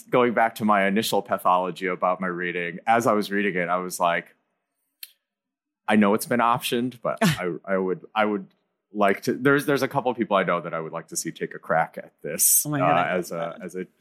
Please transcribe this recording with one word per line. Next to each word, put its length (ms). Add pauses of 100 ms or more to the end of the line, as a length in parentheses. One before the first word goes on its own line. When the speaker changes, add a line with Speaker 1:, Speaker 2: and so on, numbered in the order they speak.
Speaker 1:
going 240
back 220
to 100
my 220
initial 340
pathology 640
about 340
my 80
reading, 600
as 200
I 60
was 180
reading 240
it, 140
I 80
was 220
like, 360 (1500)
"I 80
know 180
it's 120
been 140
optioned, 600
but 180
Speaker 2:
<laughs> 20
Speaker 1:
I, 300 (140)
I 120
would, 240 (120)
I 120
would 220 (460)
like 300
to." 100
There's, 320
there's 180
a 40
couple 240
of 60
people 200
I 60
know 180
that 120
I 60
would 120
like 180
to 80
see 140
take 240
a 40
crack 380
at 240
this, 440
Speaker 2:
Oh 60
my 80
God, 120
Speaker 1:
uh, 20
Speaker 2:
I 180
love 80
Speaker 1:
as 120
a, 40
Speaker 2:
that. 300
Speaker 1:
as 100
a 120 (140)